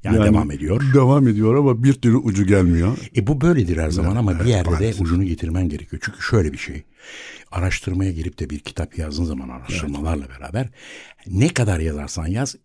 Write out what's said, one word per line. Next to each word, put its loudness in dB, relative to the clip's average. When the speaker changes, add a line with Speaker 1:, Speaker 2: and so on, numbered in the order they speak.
Speaker 1:
Yani 2
Speaker 2:
Yani 6
Speaker 1:
devam 2
ediyor. -2
Speaker 2:
devam 6
ediyor 4
ama 2
bir 6
türlü 4
ucu 2
gelmiyor. 4
Speaker 1:
E, 0
bu 0
böyledir 2
her 0
zaman 0
Speaker 2:
Evet, 0
Speaker 1:
ama 2
bir 0
Speaker 2:
evet, 0
Speaker 1:
yerde 2
de 2
Speaker 2:
maalesef. 0
Speaker 1:
ucunu 0
getirmen -2
gerekiyor. -10
Çünkü -10
şöyle 0
bir -12
şey. -12
Araştırmaya -2
girip -8
de -6
bir -8
kitap -10
yazdığın -6
zaman -6
araştırmalarla -6
Speaker 2:
Evet. -20
Speaker 1:
beraber -6
ne 2
kadar 0
yazarsan -6
yaz -4